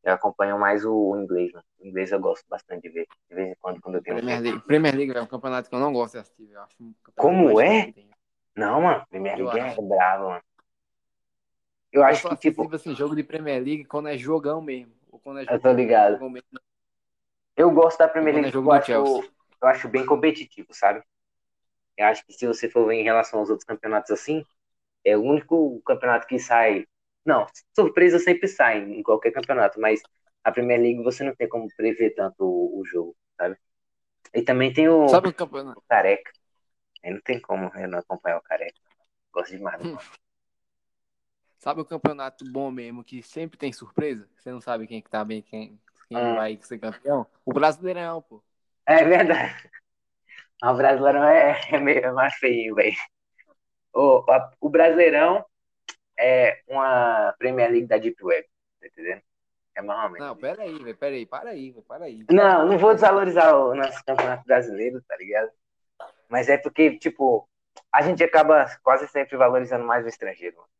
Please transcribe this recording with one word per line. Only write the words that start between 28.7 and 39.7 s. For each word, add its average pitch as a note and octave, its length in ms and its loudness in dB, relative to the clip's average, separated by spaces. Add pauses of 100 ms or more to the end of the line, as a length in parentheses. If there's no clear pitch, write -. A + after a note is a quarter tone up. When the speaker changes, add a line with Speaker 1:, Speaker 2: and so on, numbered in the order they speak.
Speaker 1:
em G#2 240 -10
qualquer A2 280 0
campeonato, B2 500 -2
mas A2 200 0 (420)
a A2 80 0
Premier B2 300 0
League A#2+ 240 0
você B2 180 -4
não C#3 140 -6
tem A2 120 -4
como A2+ 280 -8
prever A2 380 0
tanto F#2+ 300 -6
o, F2+ 360 -4
o F#2+ 40 -10
jogo, E2+ 300 -8 (220)
sabe? F2+ 200 -6 (800)
E A#2+ 80 -2
também B2+ 300 0
tem D#3 160 4
o, D#3+ 200 6
Speaker 2:
Sabe F3+ 200 4
o E3 60 -6
campeonato? C#3 440 -10
Speaker 1:
o - 100 -20
Careca. G2+ 440 0 (720)
Aí F2 80 -12
não G2+ 80 -12
tem B2 200 -6
como F#2+ 360 -8
eu F#2+ 120 -10
não F2 100 -8
acompanhar F2 400 -8
o - 40 -12
Careca. - 360 -10 (540)
Gosto F2 240 -10
demais, F2 280 -12